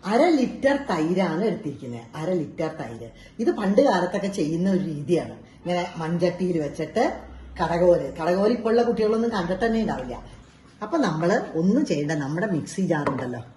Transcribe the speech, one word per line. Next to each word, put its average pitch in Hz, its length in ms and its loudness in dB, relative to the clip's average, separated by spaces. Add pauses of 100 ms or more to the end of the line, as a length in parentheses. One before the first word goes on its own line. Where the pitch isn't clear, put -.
(120)
അര 233 100 6 (180)
ലിറ്റർ 254 380 0 (140)
തൈരാണ് 175 580 0
എടുത്തിരിക്കുന്നത്. 127 560 -8 (160)
അര 165 80 -4 (140)
ലിറ്റർ 151 280 -6 (100)
തൈര്. 117 280 -12 (340)
ഇത് 339 160 4
പണ്ട് 208 300 4
കാലത്തൊക്കെ 196 500 0
ചെയ്യുന്ന 165 380 0
ഒരു 156 140 0
രീതിയാണ്. 143 440 -2 (280)
ഇങ്ങനെ 175 200 -2 (200)
മൺചട്ടിയിൽ 175 640 0
വെച്ചിട്ട് 160 400 -2 (540)
കടകോല്, 170 480 4 (140)
കടകോല് 196 380 2
ഇപ്പോഴുള്ള 233 320 4
കുട്ടികളൊന്നും 220 460 0
കണ്ടിട്ട് 185 280 -2
തന്നെ 226 220 2
ഉണ്ടാവില്ല. 123 300 -6 (680)
അപ്പൊ - 100 -4 (140)
നമ്മള് 170 300 2 (240)
ഒന്നും 226 280 4
ചെയ്യണ്ട, 147 220 0 (120)
നമ്മുടെ 170 300 -4
മിക്സി 185 380 -4
ജാർ 147 120 -2 (100)
ഉണ്ടല്ലോ 123 280 -6 (140)